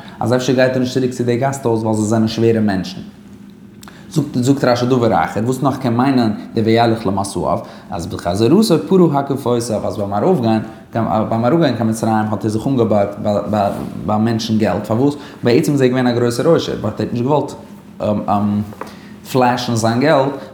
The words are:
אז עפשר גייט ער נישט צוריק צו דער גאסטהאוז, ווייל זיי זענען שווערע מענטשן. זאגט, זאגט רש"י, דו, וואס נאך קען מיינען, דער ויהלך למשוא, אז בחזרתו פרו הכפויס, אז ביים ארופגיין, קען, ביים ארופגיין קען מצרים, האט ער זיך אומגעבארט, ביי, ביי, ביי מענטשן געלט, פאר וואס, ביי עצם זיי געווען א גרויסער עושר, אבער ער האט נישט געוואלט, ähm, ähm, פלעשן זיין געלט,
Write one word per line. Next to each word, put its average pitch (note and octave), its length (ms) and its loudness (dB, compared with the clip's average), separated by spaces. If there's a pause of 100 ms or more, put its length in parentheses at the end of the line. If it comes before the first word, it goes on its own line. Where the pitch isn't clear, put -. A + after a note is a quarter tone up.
(200)
אז A2+ 120 0
עפשר B2+ 220 2
גייט B2+ 200 2
ער C3 60 -2
נישט B2 140 -2
צוריק C3+ 180 0
צו B2 120 -4
דער A#2+ 120 0
גאסטהאוז, B2 480 0
ווייל A2 120 0
זיי G#2+ 100 0
זענען A2 220 2
שווערע A2+ 320 2
מענטשן. G2 420 -2 (1080)
זאגט, - 240 0
זאגט C3+ 300 0
רש"י, A#2+ 220 2
דו, B2+ 140 2 (440)
וואס B2+ 200 -2
נאך C3+ 140 0
קען A#2 200 -2
מיינען, B2 340 2 (220)
דער A2+ 120 0
ויהלך A2+ 400 2
למשוא, F#2+ 520 -2 (320)
אז F2+ 180 -8
בחזרתו A#2 800 2
פרו F#3 260 6
הכפויס, B2 580 -2
אז G#2 260 -4
ביים G2+ 160 -4
ארופגיין, A2+ 480 2 (300)
קען, G#2+ 380 -2
ביים A2+ 160 0
ארופגיין D3+ 300 2
קען A2+ 140 0
מצרים, A2 240 0
האט G#2+ 300 -2
ער A2 60 0
זיך G#2+ 160 -2
אומגעבארט, G#2+ 580 0
ביי, G#2 120 0 (140)
ביי, G2+ 220 0 (340)
ביי G#2 120 0
מענטשן A2 400 0
געלט, G#2 280 0
פאר A2+ 160 0
וואס, C#3+ 140 2 (280)
ביי A#2+ 160 4
עצם D#3+ 160 2
זיי C3 140 4
געווען B2+ 180 0
א B2 40 2
גרויסער A#2+ 360 0
עושר, E3 260 2
אבער G#2+ 180 -4
ער - 80 -8
האט A2 140 -4
נישט A#2+ 100 0
געוואלט, C#3+ 280 0 (480)
ähm, - 40 -6
ähm, G#2 280 0 (1000)
פלעשן B2 440 2
זיין A2+ 240 2
געלט, C#3 320 4 (220)